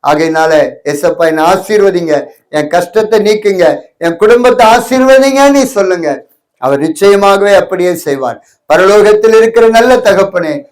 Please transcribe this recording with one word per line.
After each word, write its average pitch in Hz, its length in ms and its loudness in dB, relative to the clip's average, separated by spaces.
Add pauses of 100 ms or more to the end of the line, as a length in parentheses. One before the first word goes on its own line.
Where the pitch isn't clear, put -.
ஆகையினால, 156 640 0 (120)
"ஏசப்பா, 147 340 -4
என்னை 160 260 -2
ஆசீர்வதிங்க, 185 800 -2 (240)
என் 151 200 -4
கஷ்டத்தை 214 500 -2
நீக்குங்க, 202 580 0 (200)
என் 170 180 -4
குடும்பத்தை 240 520 2
ஆசீர்வதிங்கன்னு" 269 960 2
சொல்லுங்க. 175 600 -4 (340)
அவர் 139 220 -2
நிச்சயமாகவே 196 760 0
அப்படியே 180 400 -2
செய்வார். 135 500 -8 (280)
பரலோகத்தில் 208 600 2
இருக்கிற 226 320 2
நல்ல 233 280 2
தகப்பனே 190 680 -2 (100)